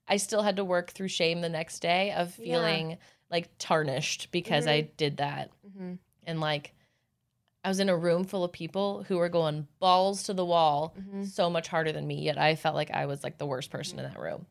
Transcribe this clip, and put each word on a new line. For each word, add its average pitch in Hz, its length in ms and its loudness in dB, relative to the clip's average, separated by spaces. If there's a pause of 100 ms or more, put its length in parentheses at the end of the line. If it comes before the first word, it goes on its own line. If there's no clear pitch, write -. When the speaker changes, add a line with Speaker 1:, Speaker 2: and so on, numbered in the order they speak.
Speaker 1:
I 202 80 4
still 208 260 0
had 202 140 2
to 202 80 0
work 180 260 0
through 190 180 -6
shame 170 340 0
the 170 60 -2
next 165 320 -6
day 180 320 2
of 175 260 -4
Speaker 2:
Yeah. 226 60 -14 (120)
Speaker 1:
feeling, 165 420 0 (320)
like, 170 280 -2
tarnished 151 760 0
because 165 340 2
I 151 160 4
Speaker 2:
Mm-hmm. 151 140 -6
Speaker 1:
did 143 220 0
that. 143 320 -4 (140)
Speaker 2:
Mm-hmm. 190 300 -10 (300)
Speaker 1:
And, 165 160 -4
like, 151 340 -2 (880)
I 180 60 -2
was 190 100 0
in 196 120 2
a 175 60 4
room 170 280 2
full 185 180 -2
of 175 100 -2
people 202 500 -4
who 190 160 -2
were 175 100 2
going 156 400 0 (120)
balls 190 440 6
to 214 80 -4
the 185 140 0
wall 160 520 4
Speaker 2:
Mm-hmm. 196 260 -8
Speaker 1:
so 196 260 0
much 165 180 -2
harder 160 240 0
than 151 140 -6
me, 147 160 -4
yet 151 160 0
I 151 160 6
felt 156 200 -2
like 151 160 -2
I - 160 -2
was, 139 160 -6
like, 147 160 -8
the 147 60 -6
worst 135 260 -4
person 147 280 -8
in 135 80 -6
that 139 120 -12
room. 80 320 -8